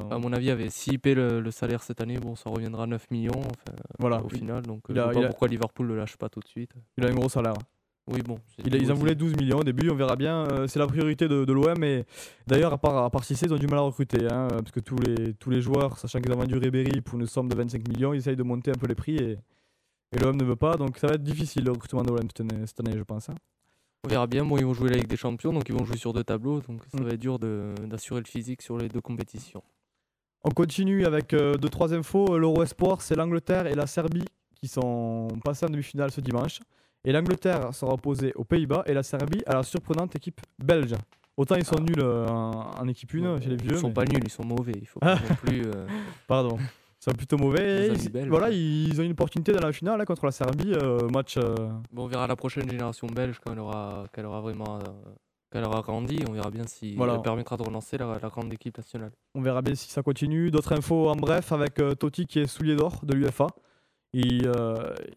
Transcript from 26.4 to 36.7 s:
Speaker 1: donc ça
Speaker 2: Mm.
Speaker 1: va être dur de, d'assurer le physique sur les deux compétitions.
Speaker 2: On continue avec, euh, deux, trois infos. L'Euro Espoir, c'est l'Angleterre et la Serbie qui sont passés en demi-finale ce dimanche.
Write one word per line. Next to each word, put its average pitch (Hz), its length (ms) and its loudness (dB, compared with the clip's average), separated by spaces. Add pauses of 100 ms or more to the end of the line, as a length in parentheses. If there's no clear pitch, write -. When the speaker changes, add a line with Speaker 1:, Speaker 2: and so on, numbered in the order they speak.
Speaker 1:
donc 117 140 -12 (100)
ça 139 80 -4
Speaker 2:
Mm. 123 40 -2
Speaker 1:
va 117 80 -2
être 117 80 -4
dur 127 180 -2
de, 104 340 -4 (140)
d'assurer 113 340 -6
le 110 60 -10
physique 123 340 -8
sur - 160 -8
les 117 140 -4
deux 117 100 -4
compétitions. 117 640 -10 (800)
Speaker 2:
On 156 80 4
continue 190 560 4
avec, 151 260 2
euh, 143 220 4
deux, 139 160 0
trois 170 240 2
infos. 180 420 2
L'Euro 160 260 4
Espoir, 185 380 2
c'est - 160 0
l'Angleterre 170 500 0
et 143 80 0
la 143 120 0
Serbie 170 400 -2 (280)
qui - 140 -10
sont 117 600 -2 (140)
passés 143 220 -2
en 165 60 0
demi-finale 143 400 -2
ce 143 100 -6
dimanche. 127 400 -2 (460)